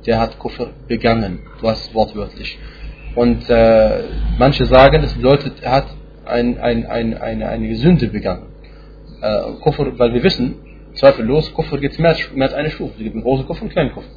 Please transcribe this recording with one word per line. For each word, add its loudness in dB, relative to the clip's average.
Der 0
hat -2
Kufr -8
begangen. 0
Du 0
hast -6
es -18
wortwörtlich. -4
Und, 0
äh, 4
manche 4
sagen, 8
es -2
bedeutet, 2
er -4
hat 0
ein, -2
ein, -2
ein, -4
eine, -6
eine -4
Sünde 4
begangen. -6
Äh, -2
Kufr, -2
weil 4
wir 0
wissen, 0
zweifellos, 2
Kufr -6
gibt's -6
mehr, 4
mehr 0
als -4
eine -4
Stufe. -10
Es -12
gibt -8
einen -8
großen 0
Kufr -10
und -10
einen -10
kleinen 0
Kufr. -16